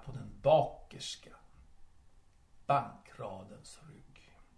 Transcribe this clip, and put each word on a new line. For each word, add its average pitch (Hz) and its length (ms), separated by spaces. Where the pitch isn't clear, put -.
på - 60
den 104 180
bakerska - 880
bankradens 104 1200
rygg. - 500